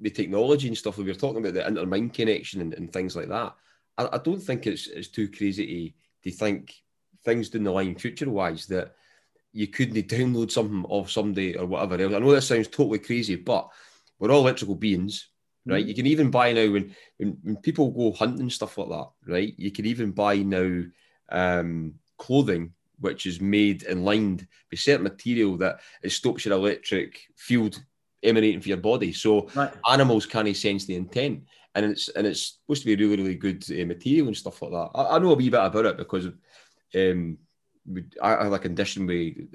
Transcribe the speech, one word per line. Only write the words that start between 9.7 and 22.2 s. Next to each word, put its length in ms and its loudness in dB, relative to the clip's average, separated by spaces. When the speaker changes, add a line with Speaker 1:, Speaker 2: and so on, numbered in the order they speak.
Speaker 1:
<laughs> 120 -2
download 440 0
something 380 -2
off 220 -2
somebody 440 -2
or 120 -4
whatever 360 -2
else. 100 0
I 60 0
know 120 6
that 100 8
sounds 260 2
totally 320 0
crazy, 360 -4
but 340 -2
we're 120 2
all 100 8
electrical 340 2
beings, 540 -2
right? 200 0
Speaker 2:
Mm. 20 -6
Speaker 1:
You 80 -6
can 120 0
even 240 4
buy 220 4
now, 180 6
when, 240 -2
when, 260 -4
when 140 -4
people 340 2
go 200 0
hunting 300 0
and 120 -4
stuff 240 -8
like 120 -6
that, 200 -8
right? 300 -2
You 140 -6
can 140 -6
even 260 -2
buy 260 2
now, 460 0
um, 640 0
clothing 560 0